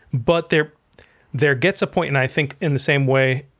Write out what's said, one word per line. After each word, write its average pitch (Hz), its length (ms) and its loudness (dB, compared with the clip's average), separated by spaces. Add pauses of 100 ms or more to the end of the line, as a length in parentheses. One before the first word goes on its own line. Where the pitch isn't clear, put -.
(120)
but 165 380 0
there, 156 240 0 (580)
there 143 220 2
gets 165 300 0
a - 40 0
point, 170 200 -2
and 139 100 -2
I 131 80 2
think 143 340 -4
in 156 140 -2
the 131 60 0
same 143 260 0
way 131 400 0 (140)